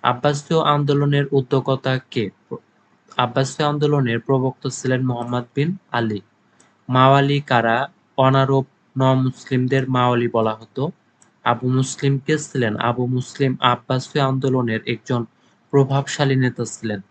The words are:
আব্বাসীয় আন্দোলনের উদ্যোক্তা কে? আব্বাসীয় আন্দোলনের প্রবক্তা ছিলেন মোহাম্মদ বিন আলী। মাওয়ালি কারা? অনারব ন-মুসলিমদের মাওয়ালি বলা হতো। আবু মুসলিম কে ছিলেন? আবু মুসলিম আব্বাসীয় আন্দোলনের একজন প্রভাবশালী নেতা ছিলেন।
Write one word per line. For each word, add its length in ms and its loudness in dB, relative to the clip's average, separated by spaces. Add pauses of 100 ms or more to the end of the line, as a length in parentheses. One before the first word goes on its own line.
আব্বাসীয় 600 0
আন্দোলনের 680 2
উদ্যোক্তা 680 0 (120)
কে? 180 -2 (880)
আব্বাসীয় 500 0
আন্দোলনের 520 0
প্রবক্তা 500 -2
ছিলেন 360 -2
মোহাম্মদ 400 -4 (100)
বিন 220 -2 (140)
আলী। 280 -2 (680)
মাওয়ালি 520 4
কারা? 480 0 (280)
অনারব 460 4 (340)
ন-মুসলিমদের 920 0
মাওয়ালি 440 2
বলা 200 0
হতো। 380 -8 (520)
আবু 260 0
মুসলিম 500 0
কে 180 -2
ছিলেন? 400 -4
আবু 300 -2
মুসলিম 520 -2
আব্বাসীয় 640 0
আন্দোলনের 640 0
একজন 400 -4 (440)
প্রভাবশালী 680 2
নেতা 300 0
ছিলেন। 460 -8